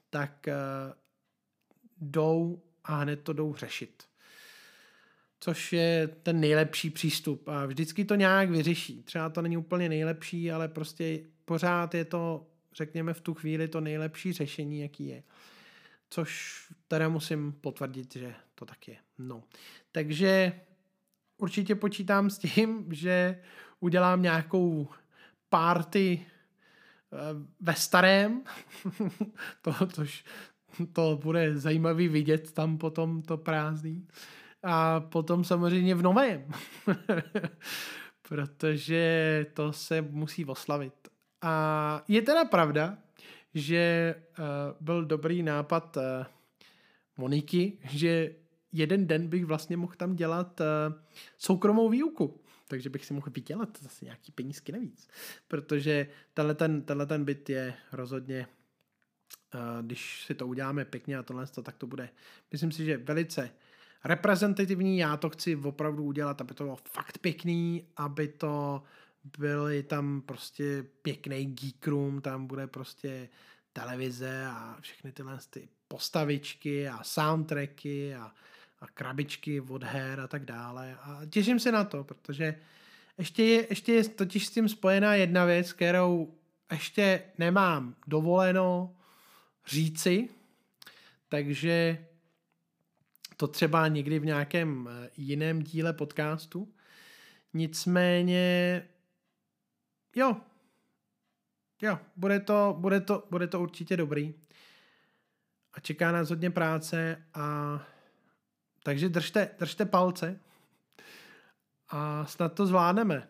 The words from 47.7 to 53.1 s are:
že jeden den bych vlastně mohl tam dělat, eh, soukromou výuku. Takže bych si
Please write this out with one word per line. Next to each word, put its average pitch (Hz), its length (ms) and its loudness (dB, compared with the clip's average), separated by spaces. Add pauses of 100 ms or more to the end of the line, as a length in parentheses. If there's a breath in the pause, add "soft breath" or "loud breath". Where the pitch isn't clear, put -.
že 160 520 0 (360)
jeden 170 360 2
den 165 200 2
bych 175 180 0
vlastně 156 320 -2
mohl 175 200 -4
tam 180 180 -2
dělat, 170 460 -2
eh, 160 40 2 (720 loud breath)
soukromou 208 520 4
výuku. 262 520 0 (260 soft breath)
Takže 131 220 -8
bych 135 160 -10
si - 80 -8